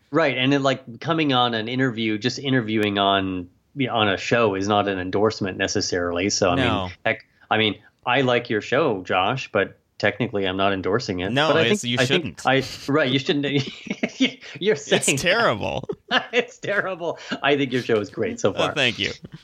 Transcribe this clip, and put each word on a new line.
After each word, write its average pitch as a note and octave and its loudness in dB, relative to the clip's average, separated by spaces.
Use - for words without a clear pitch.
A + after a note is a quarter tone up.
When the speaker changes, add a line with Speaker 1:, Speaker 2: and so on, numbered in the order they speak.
Speaker 1:
Right, C#3+ 2
and C3 4
then, C#3 4
like, C3 -2
coming D#3+ 0
on B2 4
an A2 -2
interview, A2+ 0
just B2 -4
interviewing A2 0
on, G2 0
on G#2+ 2
a F#2 2
show A#2 2
is G2 -2
not G#2 2
an F#2+ -2
endorsement G2+ -2
necessarily. F#2 -2
So, F#2+ 2
I F2 2
Speaker 2:
No. G#2 0
Speaker 1:
mean, F2+ -8
heck, A2+ -4
I A2 4
mean, G#2+ 2
I B2 2
like A#2+ 2
your G#2+ 0
show, A#2+ 0
Josh, G2+ 0
but G2 0
technically G2+ 0
I'm F#2+ -2
not G2 2
endorsing F#2+ -2
it. G2 -2
Speaker 2:
No, D3 2
Speaker 1:
But - 4
I - 4
Speaker 2:
it's, A#2 2
Speaker 1:
think, A#2+ -4
Speaker 2:
you B2 0
Speaker 1:
I B2+ 4
think C#3 -2
Speaker 2:
shouldn't. - -8
Speaker 1:
I, C3 4
right, C#3+ 2
you C3+ 2
shouldn't. C#3+ -2
<laughs> - -4
You're G#3 2
saying - 0
Speaker 2:
It's D3 0
terrible. C#3 0
Speaker 1:
<laughs> - -2
It's A#3+ -2
terrible. F3+ -4
I C#3+ 4
think C3+ -2
your B2+ 0
show A2+ 2
is G2+ -2
great - -4
so G#2+ 2
Speaker 2:
Well, E3 0
Speaker 1:
far. - -4
Speaker 2:
thank A#2+ 0
you. G2 -2